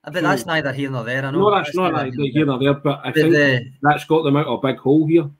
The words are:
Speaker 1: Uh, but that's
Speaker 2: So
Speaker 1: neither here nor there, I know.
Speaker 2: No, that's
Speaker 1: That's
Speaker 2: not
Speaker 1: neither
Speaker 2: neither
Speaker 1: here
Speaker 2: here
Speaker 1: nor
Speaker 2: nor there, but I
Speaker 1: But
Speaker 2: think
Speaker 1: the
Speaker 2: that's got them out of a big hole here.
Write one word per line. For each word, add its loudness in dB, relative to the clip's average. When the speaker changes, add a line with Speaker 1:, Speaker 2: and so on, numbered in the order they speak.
Speaker 1:
Uh, -14
but -2
that's 0
Speaker 2:
So -10
Speaker 1:
neither -2
here -6
nor -4
there, -4
I -6
know. -2
Speaker 2:
No, 4
that's 0
Speaker 1:
That's -6
Speaker 2:
not 0
Speaker 1:
neither -4
Speaker 2:
neither -4
Speaker 1:
here -2
Speaker 2:
here 2
Speaker 1:
nor 0
Speaker 2:
nor 0
there, 4
but -2
I -
Speaker 1:
But -10
Speaker 2:
think 2
Speaker 1:
the 2
Speaker 2:
that's 0
got 2
them 2
out 0
of -4
a 0
big -2
hole 2
here. 2